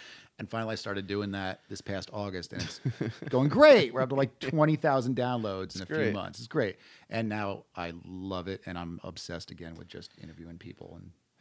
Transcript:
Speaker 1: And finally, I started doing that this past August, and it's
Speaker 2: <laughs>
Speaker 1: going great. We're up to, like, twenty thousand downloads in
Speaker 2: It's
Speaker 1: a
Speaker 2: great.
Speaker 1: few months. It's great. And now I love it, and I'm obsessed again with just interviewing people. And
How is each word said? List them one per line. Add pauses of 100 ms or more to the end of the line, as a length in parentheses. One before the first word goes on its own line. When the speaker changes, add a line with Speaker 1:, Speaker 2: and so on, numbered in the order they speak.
(380)
Speaker 1:
And
finally,
I
started
doing
that
this
past
August,
and
it's (440)
Speaker 2:
<laughs>
Speaker 1:
going
great.
We're
up
to,
like,
twenty
thousand
downloads
in
Speaker 2:
It's
Speaker 1:
a
Speaker 2:
great.
Speaker 1:
few
months.
It's
great. (320)
And
now (100)
I (120)
love
it,
and
I'm
obsessed
again
with
just
interviewing
people.
And (300)